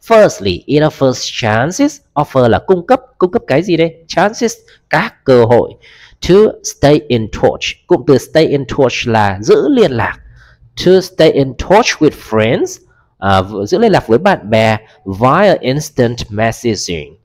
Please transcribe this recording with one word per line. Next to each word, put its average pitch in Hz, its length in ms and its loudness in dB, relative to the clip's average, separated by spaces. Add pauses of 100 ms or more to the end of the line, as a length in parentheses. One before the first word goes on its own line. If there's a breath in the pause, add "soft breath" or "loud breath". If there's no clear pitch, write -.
Firstly, 147 580 2
it 147 180 0
offers - 580 -2
chances. 127 560 -2 (160)
Offer 131 340 0
là 196 120 2
cung 180 280 -2
cấp. 254 120 2 (180)
Cung 180 140 -2
cấp 233 160 -2
cái 135 140 0
gì 180 160 -2
đây? 160 180 -2 (120)
Chances, 220 460 -2 (360 soft breath)
các 190 340 -4
cơ 123 220 4
hội. 113 260 2 (580 soft breath)
To 175 60 4 (280)
stay - 440 0
in 113 240 -4
touch. - 300 -2 (260)
Cụm 165 200 0
từ 139 100 4
stay 156 280 0
in 139 200 -2
touch 127 280 -2 (120)
là 104 360 0
giữ 262 280 2
liên 226 220 2
lạc. 104 260 -6 (680 soft breath)
To 180 60 4 (100)
stay 160 300 2
in 135 220 0
touch 214 340 2 (120)
with - 300 -2
friends. 127 480 -2 (400)
À, 95 240 0
v-, 101 240 -6
giữ 175 120 -2
liên 226 140 2
lạc 151 160 0
với 110 100 2
bạn 175 320 -2
bè 110 280 2 (280 soft breath)
via 135 540 2
instant 127 580 -4 (120)
messaging. 101 960 -6